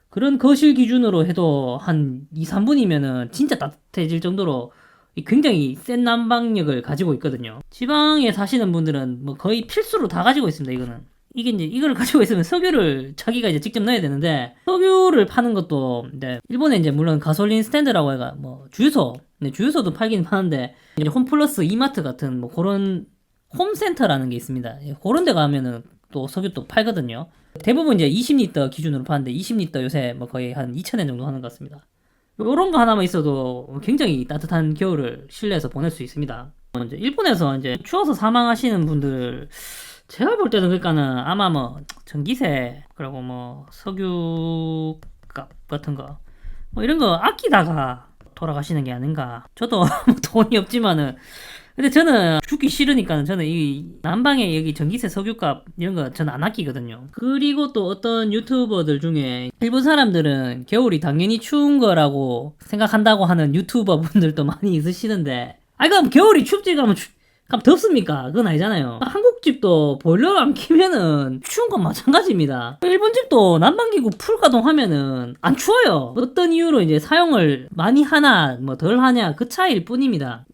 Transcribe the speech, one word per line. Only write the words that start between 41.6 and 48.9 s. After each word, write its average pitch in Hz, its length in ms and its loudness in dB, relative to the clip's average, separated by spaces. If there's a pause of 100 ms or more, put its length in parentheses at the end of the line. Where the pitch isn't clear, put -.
전기세, 147 800 -4 (120)
그리고 135 260 -12
뭐, 127 480 -14
석유값 165 1800 -6 (200)
같은 147 260 -8
거, 139 240 -16 (520)
뭐, - 140 -6
이런 302 140 0
거 208 160 2
아끼다가 165 920 0 (260)
돌아가시는 147 500 -4
게 127 80 -8